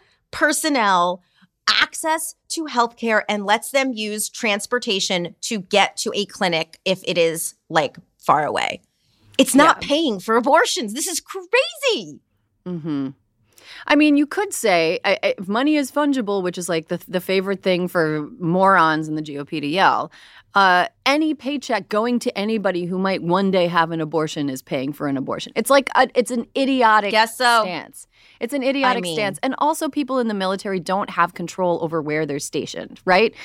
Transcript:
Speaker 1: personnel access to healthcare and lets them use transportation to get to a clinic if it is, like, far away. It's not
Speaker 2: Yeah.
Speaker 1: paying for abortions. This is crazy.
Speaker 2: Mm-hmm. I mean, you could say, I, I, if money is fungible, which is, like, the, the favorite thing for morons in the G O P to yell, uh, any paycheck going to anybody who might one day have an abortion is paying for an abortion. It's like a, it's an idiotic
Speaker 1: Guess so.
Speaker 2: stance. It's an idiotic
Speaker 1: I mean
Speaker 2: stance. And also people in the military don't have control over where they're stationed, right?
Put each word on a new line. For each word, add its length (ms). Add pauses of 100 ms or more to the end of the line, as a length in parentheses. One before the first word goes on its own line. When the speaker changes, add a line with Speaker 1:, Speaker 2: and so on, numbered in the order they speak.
(320)
Speaker 1:
personnel 920 (460)
access 640 (140)
to 160
healthcare 640
and 180
lets 260
them 220
use 360
transportation 1120
to 180
get 380
to 180
a 100
clinic 600
if 200
it 120
is, 380 (140)
like, 280 (200)
far 280
away. 360 (560)
It's 180
not 260
Speaker 2:
Yeah. 60
Speaker 1:
paying 320
for 180
abortions. 560
This 140
is 120
crazy. 1000 (460)
Speaker 2:
Mm-hmm. 440 (760)
I 100
mean, 220
you 100
could 260
say, 520
I, 180
I, 140
if 100
money 300
is 140
fungible, 520
which 140
is, 100
like, 220
the, 180
the 140
favorite 420
thing 240
for 400 (120)
morons 680
in 80
the 60
G 160
O 80
P 140
to 80
yell, 440 (420)
uh, 340 (180)
any 280
paycheck 540
going 320
to 180
anybody 480
who 120
might 260
one 280
day 160
have 240
an 100
abortion 480
is 120
paying 300
for 160
an 80
abortion. 400
It's 140
like 260
a, 200
it's 160
an 160 (100)
idiotic 540
Speaker 1:
Guess 260
so. 260
Speaker 2:
stance. 440 (320)
It's 140
an 100
idiotic 360
Speaker 1:
I 20
mean 140
Speaker 2:
stance. 280
And 160
also 300
people 300
in 80
the 60
military 460
don't 300
have 240
control 500
over 180
where 240
they're 140
stationed, 680
right? 280 (120)